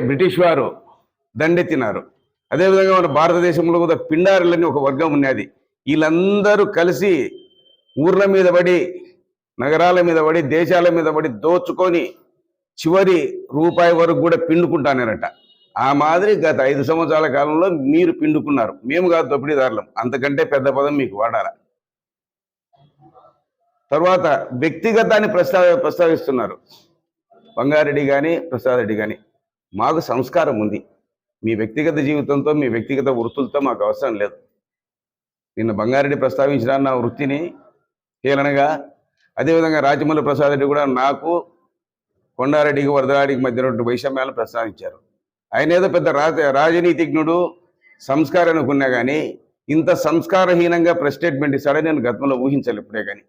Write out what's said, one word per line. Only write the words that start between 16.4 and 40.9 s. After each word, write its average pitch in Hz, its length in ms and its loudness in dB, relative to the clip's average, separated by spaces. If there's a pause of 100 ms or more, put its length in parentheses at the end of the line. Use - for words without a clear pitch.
ఐదు 139 220 0
సంవత్సరాల 156 440 0
కాలంలో 151 420 0
మీరు 160 440 0
పిండుకున్నారు. 143 640 -2 (100)
మేము 170 240 0
కాదు 165 200 2
దోపిడీదారులం, 131 580 -2 (120)
అంతకంటే 139 460 -2
పెద్ద 139 240 0
పదం 139 280 -2
మీకు 110 200 -4
వాడాల. 110 320 -2 (2500)
తర్వాత 160 600 2
వ్యక్తిగతాన్ని 214 760 0
ప్రస్తావ-, 180 480 2
ప్రస్తావిస్తున్నారు. 151 800 -2 (1000)
బంగారెడ్డి 147 480 0
కానీ, 143 320 0
ప్రసాద్ 127 380 -2
రెడ్డి 107 200 -2
కానీ, 104 220 -6 (560)
మాకు 139 260 -2
సంస్కారం 131 600 -2
ఉంది. 104 240 -4 (600)
మీ 113 100 -2
వ్యక్తిగత 113 400 -2
జీవితంతో, 143 580 -2
మీ 147 160 0
వ్యక్తిగత 120 400 -4
వృత్తులతో 123 520 -4
మాకు 120 240 -2
అవసరం 110 300 -2
లేదు. 101 180 -4 (1300)
నిన్న 113 140 -2
బంగారెడ్డి 131 460 -2
ప్రస్తావించిన 135 580 0
నా 135 180 0
వృత్తిని 135 600 -4 (720)
హేళనగా, 139 600 0 (540)
అదేవిధంగా 160 420 2
రాజమౌళి 147 420 0
ప్రసాద్ 143 260 0
రెడ్డి 143 180 0
కూడా 147 180 0
నాకు, 139 640 -2 (920)